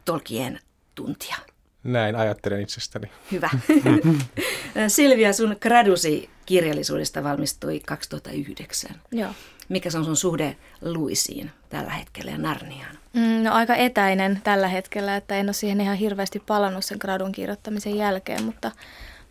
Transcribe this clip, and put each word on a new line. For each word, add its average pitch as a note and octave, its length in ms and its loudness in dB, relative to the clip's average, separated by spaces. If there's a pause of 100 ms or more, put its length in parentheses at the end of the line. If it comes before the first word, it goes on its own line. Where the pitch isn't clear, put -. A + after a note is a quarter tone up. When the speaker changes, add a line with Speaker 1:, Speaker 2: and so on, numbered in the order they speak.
Speaker 1:
Tolkien C3 540 -4 (360)
tuntija. - 400 -8 (500)
Speaker 2:
Näin A#2 300 0
ajattelen G#2 460 -2
itsestäni. - 500 -10 (200)
Speaker 1:
Hyvä. E3+ 180 -2 (720)
<laughs> - 640 -4
Silvia, A3+ 460 6
sun G#3+ 280 0
gradusi G3 680 4 (160)
kirjallisuudesta D3+ 760 0
valmistui D3 560 -4
kaksituhatta - 520 -10
yhdeksän. - 640 -8 (160)
Speaker 3:
Joo. G#3 200 -4 (380)
Speaker 1:
Mikä F3+ 200 -4
se D#3+ 80 -2
on D#3+ 80 0
sun D#3 120 0
suhde D#3 400 0 (240)
Lewisiin D#3 680 -4 (180)
tällä - 220 -8
hetkellä - 400 -10
ja D3+ 60 -8
Narniaan? D3+ 600 -8 (160)
Speaker 3:
Mm, A3+ 300 2
no, A3 100 2
aika A3+ 220 4
etäinen G3 680 2
tällä G3 240 4
hetkellä, G3 480 -4
että G3+ 200 -6
en G3 100 0
ole G3+ 80 -2
siihen G3+ 280 0
ihan G3 160 0
hirveästi G3+ 420 -2
palannut G3 460 0
sen G3+ 160 -8
gradun F#3+ 300 -4
kirjoittamisen G#3 640 -6
jälkeen, G#3 480 -2
mutta, A3 280 -6 (600)